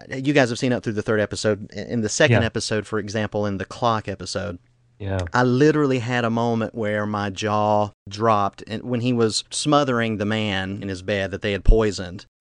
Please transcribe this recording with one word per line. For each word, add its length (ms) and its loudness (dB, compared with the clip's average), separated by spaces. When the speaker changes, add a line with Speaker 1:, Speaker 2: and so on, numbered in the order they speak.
Speaker 1:
you 160 0
guys 180 6
have 100 -4
seen 120 2
up 120 -2
through 80 -2
the 100 -2
third 180 2
episode. 520 -2
In, 140 -8
in 160 -4
the 60 -2
second 340 4
Speaker 2:
Yeah. 40 2
Speaker 1:
episode, 400 -2
for 140 -4
example, 460 -4
in 120 -4
the 60 -8
clock 440 -2
episode, 500 -8
Speaker 2:
Yeah. 200 -4
Speaker 1:
I 100 2
literally 560 4
had 260 -2
a 60 0
moment 440 0
where 320 -2
my 240 -2
jaw 600 2
dropped 600 0
and 160 -8
when 180 -4
he 140 0
was 360 2
smothering 680 0
the 80 -2
man 560 -2
in 60 -8
his 120 -8
bed 300 -2
that 100 -8
they 120 -2
had 120 -4
poisoned. 600 2